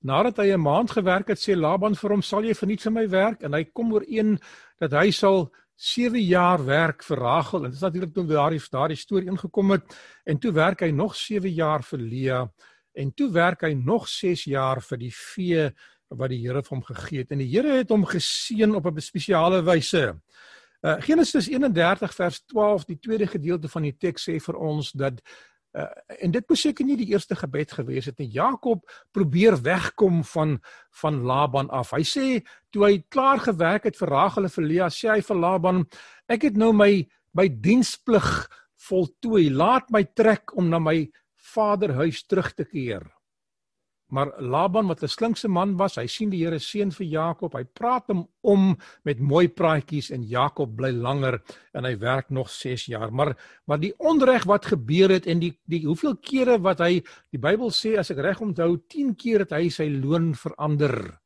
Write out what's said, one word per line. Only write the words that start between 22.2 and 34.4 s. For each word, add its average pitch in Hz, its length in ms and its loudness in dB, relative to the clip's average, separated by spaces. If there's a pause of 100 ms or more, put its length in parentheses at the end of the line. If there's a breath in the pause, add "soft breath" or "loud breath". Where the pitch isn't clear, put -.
twaalf, 208 380 0
die 170 140 -10
tweede 220 280 -2
gedeelte 160 420 -4
van 165 140 -6
die 143 140 -4
teks - 320 -6
sê 165 120 -4
vir - 160 -8
ons 151 360 -4
dat, 135 280 -4 (520 loud breath)
eh, - 120 -8 (380)
en 175 80 0
dit 226 180 -2
moes 330 120 2
seker 285 260 -2
nie 277 100 2
die 220 160 -4
eerste 196 240 -2
gebed 147 360 -6
gewees 131 340 -6
het 139 120 -12
nie. 135 100 -8
Jakob 214 600 -2 (240 loud breath)
probeer 185 500 4
wegkom 170 640 2
van, 156 360 -2 (300 loud breath)
van 151 320 -4
Laban 135 480 0
af. 131 200 -4
Hy 147 140 -2
sê, 262 380 -2 (340 loud breath)
toe 202 80 4
hy 202 240 4
klaar 269 320 2
gewerk 185 480 0
het - 80 -6
vir 165 160 -2
Rachel 185 360 2